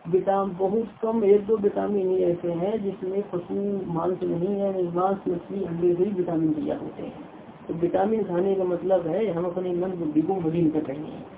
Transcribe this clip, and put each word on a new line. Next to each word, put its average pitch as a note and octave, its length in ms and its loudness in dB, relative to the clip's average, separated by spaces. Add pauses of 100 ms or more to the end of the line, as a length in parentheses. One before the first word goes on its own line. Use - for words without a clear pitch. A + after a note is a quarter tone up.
(120)
विटामिन F#3+ 460 2
बहुत G3+ 300 0 (140)
कम, A3+ 220 0
एक G3+ 220 6
दो A3 120 4
विटामिन G3 520 0
ही F#3 140 2
ऐसे F3 280 0
हैं G3 320 -2
जिसमें F#3+ 460 -2
पशु G3 520 -2 (120)
मांस F3 300 0
नहीं F3 320 0
है, G3 260 0
नहीं F3 100 0
मांस, F#3+ 260 2 (100)
मछली, F#3 380 -4
अंडे E3+ 300 2
से F3 80 2
ही G#3 80 2
विटामिन E3 420 2
तैयार C#3+ 240 -2
होते - 260 -10
हैं। - 100 -10 (540)
तो E3 60 -6
विटामिन F#3+ 500 2
खाने F3+ 320 2
का F#3+ 80 0
मतलब F3 440 2
है F#3+ 240 0
हम E3+ 140 -2
अपने F3+ 280 -2
मन F3 160 0
बुद्धि D#3 320 0
को F#3 140 0
मलिन E3 340 2
कर D3+ 140 0
रहे C#3 140 -6
हैं। - 280 -10 (120)